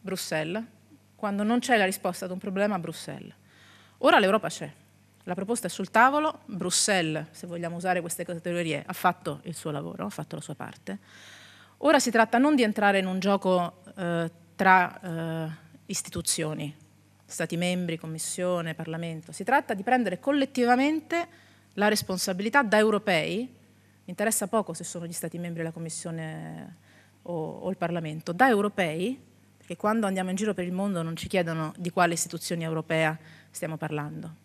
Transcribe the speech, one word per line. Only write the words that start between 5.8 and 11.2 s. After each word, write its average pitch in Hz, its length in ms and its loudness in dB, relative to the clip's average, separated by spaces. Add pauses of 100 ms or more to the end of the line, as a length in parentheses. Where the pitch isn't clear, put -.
tavolo, 285 540 4
Bruxelles, 170 880 0
se - 160 -16
vogliamo 170 300 -6
usare 180 260 0
queste 170 220 -6
categorie, 170 600 -4
ha 196 80 -10
fatto 170 520 0
il 156 100 -8
suo - 160 -8
lavoro, 165 340 -6
ha 208 60 -6
fatto - 240 -12
la 156 80 -10
sua - 140 -12
parte. - 420 -12 (800)